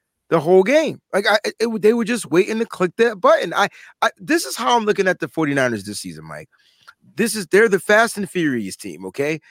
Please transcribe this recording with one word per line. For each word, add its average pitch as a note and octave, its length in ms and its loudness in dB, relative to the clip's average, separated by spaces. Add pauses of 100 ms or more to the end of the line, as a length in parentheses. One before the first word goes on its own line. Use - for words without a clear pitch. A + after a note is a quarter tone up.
(300)
the E3 100 2
whole F#3 240 4
game. C4 380 0 (120)
Like, G3+ 140 0
I, G#3+ 180 4
it, G#3+ 140 -6
it, A3+ 220 -2
they G#3+ 120 4
were A#3 120 0
just A3+ 260 -4
waiting G#3 280 0
to A3+ 60 -2
click - 320 -4
that A3+ 240 0
button. A#3+ 320 2
I, F3+ 140 0 (340)
I, A3+ 160 0
this C#4+ 280 -2
is - 100 -10
how A#3+ 200 0
I'm A3+ 100 0
looking G3 220 0
at F3 120 0
the D#3+ 80 -6
forty-niners C3+ 560 -2
this G2+ 160 -10
season, D#2 260 -14
Mike. D#2 240 -16 (640)
This A3+ 200 -2
is, G3 120 -8
they're G#3+ 220 4
the F#3 100 2
Fast A3 380 2
and G3+ 120 -6
Furious B2+ 460 -4
team, F2+ 320 -14
okay? D3 420 -6